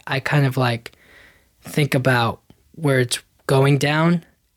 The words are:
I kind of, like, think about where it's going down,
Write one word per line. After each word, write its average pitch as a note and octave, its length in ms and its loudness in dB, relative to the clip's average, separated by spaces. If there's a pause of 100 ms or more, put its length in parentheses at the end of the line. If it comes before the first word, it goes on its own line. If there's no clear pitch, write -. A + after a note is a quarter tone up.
I C3+ 140 -4
kind C#3+ 260 0
of, B2+ 100 -4
like, A#2+ 360 -2 (720)
think - 320 -2
about B2 460 0 (360)
where C#3 240 0
it's B2 200 -4 (260)
going C#3 320 4
down, D#3+ 460 0 (320)